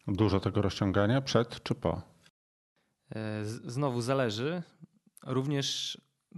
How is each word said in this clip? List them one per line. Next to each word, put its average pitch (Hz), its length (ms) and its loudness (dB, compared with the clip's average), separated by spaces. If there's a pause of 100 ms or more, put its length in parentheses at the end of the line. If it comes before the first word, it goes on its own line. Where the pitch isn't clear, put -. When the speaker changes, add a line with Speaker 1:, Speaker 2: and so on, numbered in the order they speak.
Speaker 1:
Dużo 98 320 4
tego 101 220 0
rozciągania 101 600 2
przed - 420 0
czy 120 120 -2
po? 87 260 -2 (1080)
Speaker 2:
E, 107 360 -6
z-, 110 200 -8
znowu 123 360 -2
zależy. 131 640 0 (600)
Również 135 720 -2 (400)